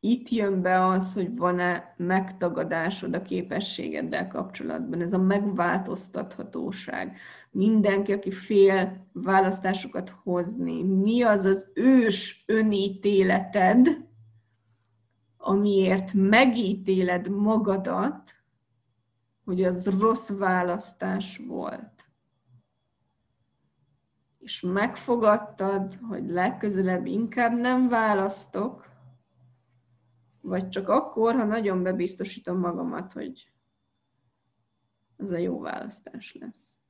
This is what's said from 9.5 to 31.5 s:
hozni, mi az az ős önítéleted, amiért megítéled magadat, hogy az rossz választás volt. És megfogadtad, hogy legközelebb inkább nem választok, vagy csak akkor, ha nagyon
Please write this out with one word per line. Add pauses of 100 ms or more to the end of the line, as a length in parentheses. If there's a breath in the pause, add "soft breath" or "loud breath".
hozni,
mi
az
az
ős
önítéleted, (1500)
amiért
megítéled
magadat, (1120)
hogy
az
rossz
választás
volt. (2250)
És
megfogadtad, (100)
hogy
legközelebb
inkább
nem
választok, (1500)
vagy
csak
akkor,
ha
nagyon